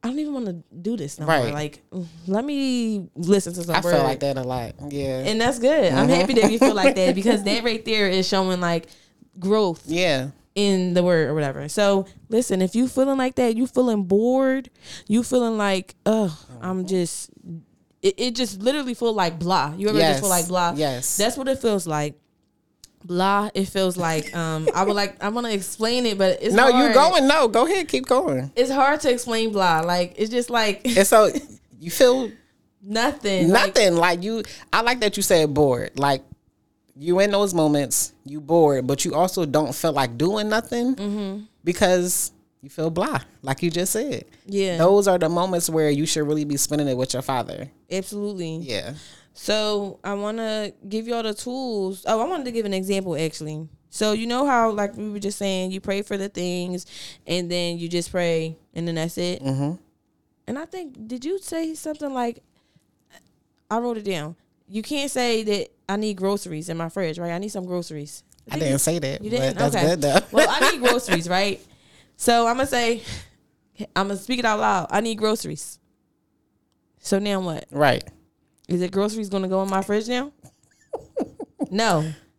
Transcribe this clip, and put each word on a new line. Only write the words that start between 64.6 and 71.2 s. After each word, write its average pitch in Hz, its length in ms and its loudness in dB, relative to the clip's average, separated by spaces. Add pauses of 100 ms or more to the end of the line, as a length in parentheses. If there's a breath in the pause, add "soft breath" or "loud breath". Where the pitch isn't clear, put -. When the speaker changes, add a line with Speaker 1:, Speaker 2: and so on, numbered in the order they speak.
Speaker 1:
You 208 140 -8
can't 277 280 -4
say 240 340 -2
that 202 240 -2 (200)
I 196 80 -2
need 214 200 -4
groceries 185 520 -4
in 165 80 -6
my 165 120 -6
fridge, 160 300 -6
right? 170 140 -6
I 170 60 -4
need 208 120 -8
some 196 160 -8
groceries. 165 560 -8 (260)
Speaker 2:
I - 40 -8
Speaker 1:
think 151 80 -4
Speaker 2:
didn't 143 120 0
Speaker 1:
you 139 60 2
Speaker 2:
say 165 200 0
that, 139 260 -6
Speaker 1:
You 214 60 -6
Speaker 2:
but 233 80 -2
Speaker 1:
didn't? 131 200 -2
Speaker 2:
that's - 180 0
Speaker 1:
Okay. 180 100 2
Speaker 2:
good, 151 160 0
though. 143 160 4 (120)
Speaker 1:
Well, 294 180 4
I - 220 2
need 311 100 -4
Speaker 2:
<laughs> 247 60 2
Speaker 1:
groceries, 233 420 2